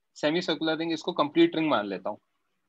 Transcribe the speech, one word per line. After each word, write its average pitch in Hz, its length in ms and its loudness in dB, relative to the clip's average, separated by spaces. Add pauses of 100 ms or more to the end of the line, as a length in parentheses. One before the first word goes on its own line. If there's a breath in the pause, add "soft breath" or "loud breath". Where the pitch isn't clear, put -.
(180)
semicircular 160 640 0
ring, 165 140 -2
इसको 170 200 -6
complete 170 420 2
ring 160 140 0
मान 107 160 2
लेता 95 240 -6
हूँ, 107 100 -10 (500)